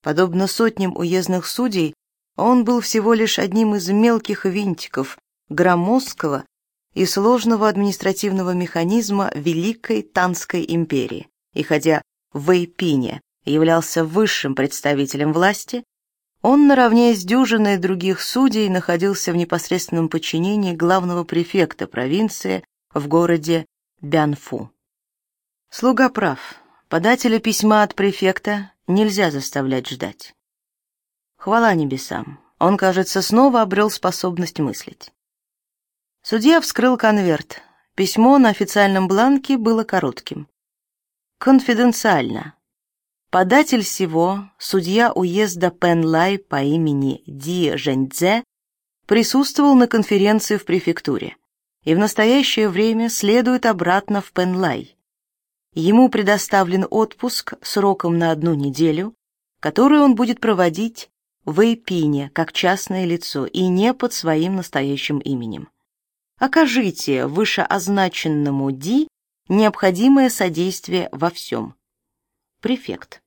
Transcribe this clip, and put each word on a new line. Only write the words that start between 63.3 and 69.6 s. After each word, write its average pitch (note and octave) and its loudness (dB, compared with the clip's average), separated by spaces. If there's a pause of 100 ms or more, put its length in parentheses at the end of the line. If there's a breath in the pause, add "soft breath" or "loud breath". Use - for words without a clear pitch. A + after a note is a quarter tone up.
и F#3 -2
не G3 2
под - -4
своим E3 -2
настоящим C#3 -4
именем. A#2+ -8 (680)
Окажите A#3 0
вышеозначенному E3 -2
Ди G3 -2 (400)
необходимое G#3+ 4